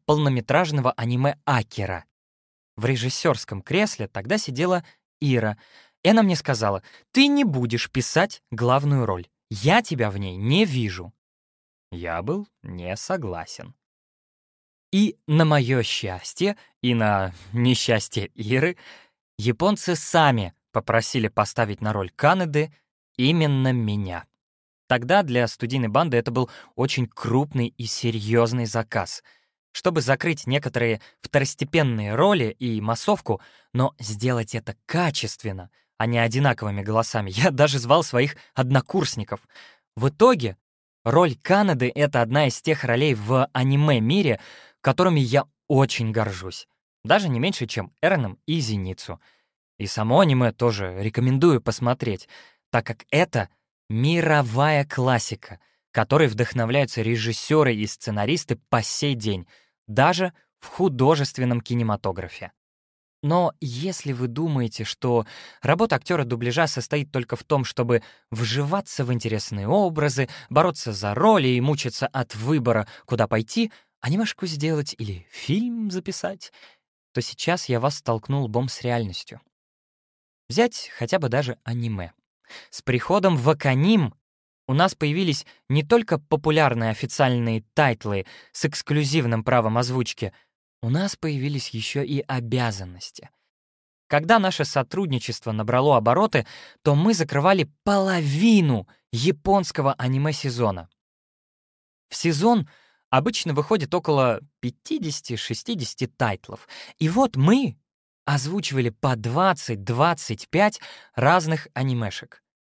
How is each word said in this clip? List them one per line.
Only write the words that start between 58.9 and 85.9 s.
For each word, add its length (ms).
день, 320
даже 440
в 80
художественном 920
кинематографе. 920
Но 360
если 520
вы 160
думаете, 560
что 420
работа 340
актера 260
дубляжа 460
состоит 420
только 240
в 80
том, 220
чтобы 400
вживаться 720
в 80
интересные 540
образы, 640
бороться 440
за 200
роли 360
и 120
мучиться 460
от 300
выбора, 500
куда 220
пойти, 460
анимешку 400
сделать 520
или 320
фильм 600
записать, 640
то 80
сейчас 480
я 120
вас 160
столкну 460
лбом 260
с 140
реальностью. 580
Взять 480
хотя 220
бы 100
даже 360
аниме. 480
С 120
приходом 540
Ваканим 800
у 60
нас 200
появились 500
не 140
только 360